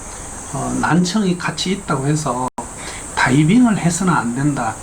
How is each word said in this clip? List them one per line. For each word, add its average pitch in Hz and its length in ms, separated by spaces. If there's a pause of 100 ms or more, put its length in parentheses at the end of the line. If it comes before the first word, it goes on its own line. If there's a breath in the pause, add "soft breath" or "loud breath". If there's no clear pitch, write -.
(540 loud breath)
어, 123 280
난청이 180 560
같이 - 360
있다고 135 340
해서 139 400 (680 loud breath)
다이빙을 170 640
해서는 175 360
안 117 200
된다, 135 500